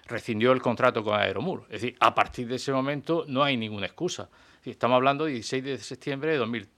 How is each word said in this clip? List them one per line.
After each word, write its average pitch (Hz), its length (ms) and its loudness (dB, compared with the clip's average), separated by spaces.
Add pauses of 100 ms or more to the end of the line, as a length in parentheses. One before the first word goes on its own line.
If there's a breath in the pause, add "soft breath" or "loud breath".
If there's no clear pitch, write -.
rescindió 117 460 2
el 127 100 4
contrato 117 420 2
con 104 160 2
Aeromur. 101 440 -2
Es 104 180 -10
decir, 120 180 -6
a 113 140 6
partir 117 340 0
de 127 80 -4
ese 135 160 -4
momento 143 560 -2
no 135 160 2
hay 139 140 2
ninguna 107 260 -4
excusa. 127 480 -6
Es - 280 -20
decir, 131 100 -10
estamos 123 260 2
hablando 139 300 4
del 147 80 -2
dieciséis 131 300 -4
de 135 120 -6
septiembre 139 540 -6
de 156 80 2
dos 113 100 0
mil 110 180 -6 (120)